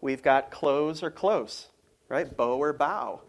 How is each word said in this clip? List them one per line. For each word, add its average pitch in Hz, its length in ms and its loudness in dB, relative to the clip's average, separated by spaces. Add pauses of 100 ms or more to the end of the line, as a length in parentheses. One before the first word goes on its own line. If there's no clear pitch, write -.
We've 135 200 -2
got 135 300 4
close 151 520 0
or 160 80 -4
close, 185 560 -2 (420)
right? 139 260 -2
Bow 123 260 0
or 147 120 0
bow. 139 560 -2